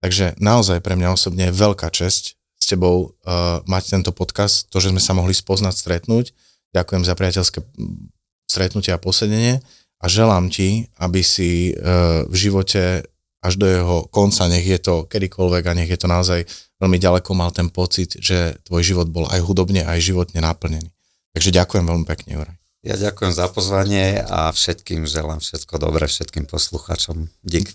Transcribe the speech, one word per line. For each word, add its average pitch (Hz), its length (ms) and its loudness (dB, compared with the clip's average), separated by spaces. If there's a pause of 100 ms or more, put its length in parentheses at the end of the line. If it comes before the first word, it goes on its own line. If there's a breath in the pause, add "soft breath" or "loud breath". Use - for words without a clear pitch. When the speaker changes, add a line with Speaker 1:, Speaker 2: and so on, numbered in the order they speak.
Speaker 1:
Takže 92 400 0
naozaj 104 400 4
pre 90 160 -2
mňa 90 160 2
osobne 90 340 0
je 90 100 -2
veľká 104 360 2
česť - 400 -2 (240)
s - 80 -2
tebou, 90 440 2 (120)
e, 92 80 -8 (360)
mať 95 320 -2
tento 92 160 0
podcast, - 560 -2
to, - 80 -2
že 95 120 2
sme 92 120 2
sa 95 120 0
mohli 92 200 2
spoznať, 95 400 0
stretnúť. 113 600 -2 (400 soft breath)
Ďakujem 90 320 0
za 90 80 0
priateľské, 92 480 0
m, - 480 -12 (360)
stretnutie 92 480 -2
a 85 40 -2
posedenie 113 640 0 (400 soft breath)
a 92 80 -2
želám 95 400 4
ti, 98 480 0
aby 90 240 0
si, 87 480 0
e, - 120 -6 (440)
v - 80 -8
živote 95 720 0 (360)
až 92 160 0
do 101 80 4
jeho 87 440 2
konca, 101 360 2
nech 87 200 2
je 92 120 2
to 85 320 -2
kedykoľvek 90 560 0
a 87 80 0
nech 85 160 0
je 90 80 0
to - 80 -2
naozaj 87 400 2 (320 loud breath)
veľmi 92 200 4
ďaleko, 90 360 2
mal 87 160 0
ten 85 200 -2
pocit, 90 480 -2
že 87 360 0 (120)
tvoj 87 200 0
život 87 240 0
bol 82 160 -2
aj 90 160 0
hudobne, 92 400 2
aj 85 160 -2
životne 87 400 -2
naplnený. 80 560 -4 (400)
Takže 92 160 0
ďakujem 90 360 4
veľmi 82 200 0
pekne, 76 320 -8
Juraj. 76 180 -10 (260)
Speaker 2:
Ja 101 160 -6
ďakujem 101 320 -2
za 87 160 0
pozvanie 98 800 0
a 82 240 0
všetkým 80 560 -4
želám 78 320 -4
všetko - 400 -10
dobré, 78 320 0
všetkým - 400 -6
poslucháčom. 80 800 -6 (160)
Dík. 85 280 -2